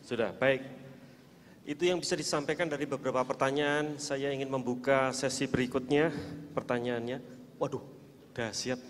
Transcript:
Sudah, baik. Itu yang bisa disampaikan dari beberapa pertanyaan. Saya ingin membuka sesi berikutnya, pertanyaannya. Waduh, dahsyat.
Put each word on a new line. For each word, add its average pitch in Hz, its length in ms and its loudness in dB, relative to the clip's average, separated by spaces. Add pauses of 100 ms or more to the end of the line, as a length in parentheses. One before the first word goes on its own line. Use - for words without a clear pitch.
Sudah, 113 320 -2
baik. 131 240 4 (1040)
Itu 147 160 -4
yang 180 160 4
bisa - 160 0
disampaikan 156 560 0
dari 147 160 -2
beberapa 131 400 0
pertanyaan. 147 720 2
Saya 139 320 -2
ingin 135 240 -2
membuka 131 640 4
sesi 135 320 0
berikutnya, 139 640 2 (400)
pertanyaannya. 123 640 -2 (400)
Waduh, 135 240 -2 (560)
dahsyat. 123 400 -2 (120)